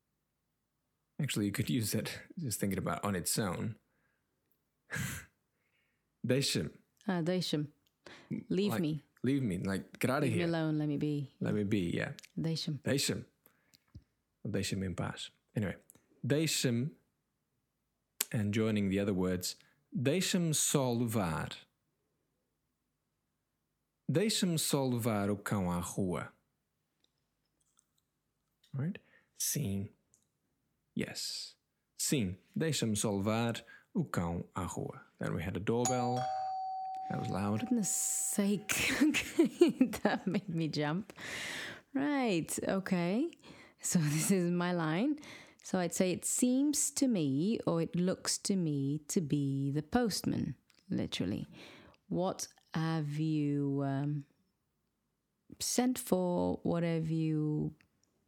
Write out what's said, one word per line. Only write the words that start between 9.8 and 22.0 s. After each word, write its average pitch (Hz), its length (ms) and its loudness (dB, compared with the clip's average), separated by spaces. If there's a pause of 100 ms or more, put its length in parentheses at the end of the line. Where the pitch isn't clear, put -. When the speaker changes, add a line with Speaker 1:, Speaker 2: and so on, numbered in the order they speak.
Speaker 1:
get 120 120 2
outta 143 160 2
Speaker 2:
Leave 117 60 2
me 170 60 2
Speaker 1:
here. 170 100 2
Speaker 2:
alone. 160 300 2
Let 151 100 0
me 143 80 0
be. 147 340 -2 (100)
Speaker 1:
Let 113 140 0
me 104 100 0
be, 98 300 2
yeah. - 180 -2 (280)
Speaker 2:
Deixa-me. 156 440 -2
Speaker 1:
Deixa-me. 117 400 0 (1200)
Deixa-me 98 420 -2
em 90 80 -4
paz. - 360 -6 (260)
Anyway. 101 200 0 (500)
Deixa-me 143 640 2 (1400)
and 104 180 0
joining 107 380 2
the 95 100 2
other 101 140 2
words, 92 420 0 (360)
"Deixa-me 170 600 0
só 131 380 2
levar. 107 580 0 (2500)